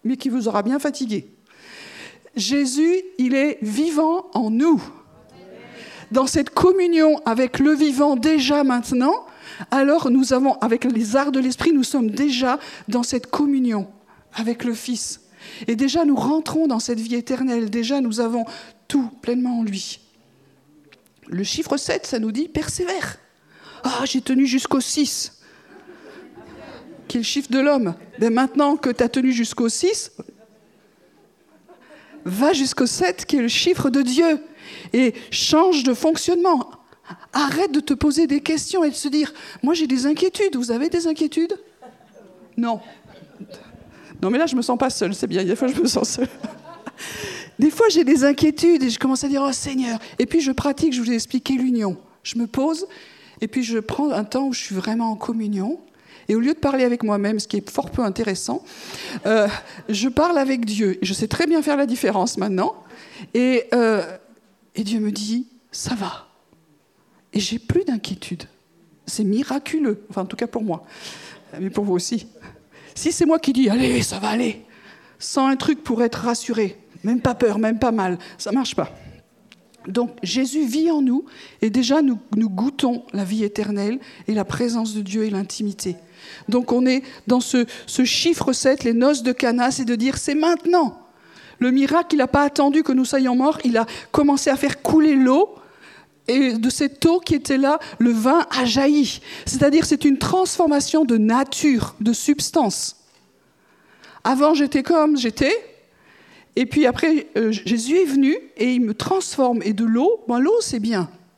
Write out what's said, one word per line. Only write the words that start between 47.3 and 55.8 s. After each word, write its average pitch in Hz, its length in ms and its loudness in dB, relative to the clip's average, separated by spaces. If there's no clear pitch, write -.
Des 285 100 4
fois, 453 200 2
j'ai 320 140 4
des 269 220 4
inquiétudes 302 560 4
et 254 80 0
je 226 80 -4
commence 262 260 0
à 285 40 -4
dire, « 277 200 0
Oh 269 40 -2
Seigneur. » 254 480 -4
Et - 80 0
puis, 330 160 0
je 269 100 0
pratique, 285 400 0
je 247 100 -2
vous 233 100 -2
ai - 20 2
expliqué 247 400 -4
l'union. 240 440 0
Je - 160 -8
me 233 80 -2
pose 311 400 -2
et 220 60 -6
puis 254 160 -4
je 226 160 -2
prends 269 320 -4
un 208 120 -2
temps 254 240 -4
où 254 60 -2
je - 60 -6
suis - 160 -10
vraiment 226 360 -4
en 214 40 -6
communion. 214 640 -4